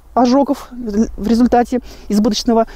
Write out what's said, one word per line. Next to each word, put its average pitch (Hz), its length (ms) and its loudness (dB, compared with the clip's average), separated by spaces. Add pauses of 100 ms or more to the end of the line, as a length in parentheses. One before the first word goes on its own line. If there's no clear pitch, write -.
(140)
ожогов 262 580 2
в 220 560 -4
результате 240 520 2 (300)
избыточного, 220 680 0